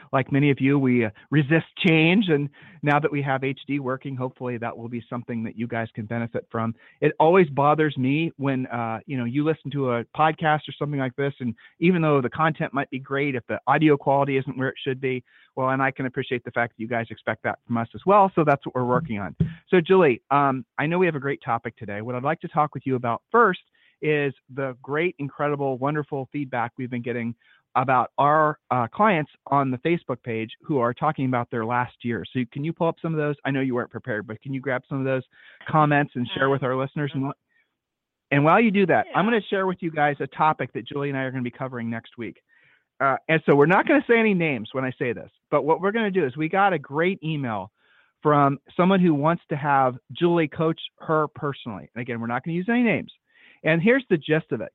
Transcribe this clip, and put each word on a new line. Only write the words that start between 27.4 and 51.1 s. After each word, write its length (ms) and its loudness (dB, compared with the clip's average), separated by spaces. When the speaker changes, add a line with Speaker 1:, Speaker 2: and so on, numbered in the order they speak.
Speaker 1:
about 420 2
our, 400 4
uh, 160 0
clients 420 2
on 240 2
the 80 -4
Facebook 460 -4
page 260 -4
who 180 -2
are 140 2
talking 340 -2
about 240 -2
their 140 -4
last 400 -4
year. 280 -4
So 80 -2
can 120 -8
you 80 -4
pull 160 -2
up 120 -4
some 140 -4
of 40 -2
those? 260 -2
I 80 -2
know 80 -2
you 160 -2
weren't 140 -4
prepared, 360 -6
but 160 -12
can 120 -10
you 60 -6
grab 280 -4
some 100 -6
of 60 -4
those 180 -2
comments 480 4
and 180 -2
share 160 2
with 140 0
our 120 0
listeners? 380 -4
And, 120 -4
wh-, 120 -10
and 120 4
while 160 6
you 120 4
do 140 4
that, 280 4
I'm 120 2
Speaker 2:
Yeah. 60 2
Speaker 1:
gonna 100 2
share 240 -2
with 160 -4
you 100 -4
guys 280 0
a 60 -2
topic 460 0
that 120 -8
Julie 260 -6
and 80 -4
I 40 -4
are 80 -4
gonna 140 -6
be 60 -4
covering 400 -8
next 280 -10
week. 220 -10
Uh, 160 2
and 160 2
so 120 6
we're 100 8
not 200 4
gonna 200 4
say 120 4
any 160 2
names 380 -2
when 120 -4
I 80 -4
say 200 -4
this, 180 -10
but 140 2
what 160 2
we're 120 0
gonna 180 -2
do 140 0
is 120 -4
we 120 -4
got 240 2
a 60 -2
great 460 -2
email 460 -4
from 360 4
someone 240 4
who 140 6
wants 340 0
to 80 -4
have 420 0
Julie 360 2
coach 320 -2
her 280 0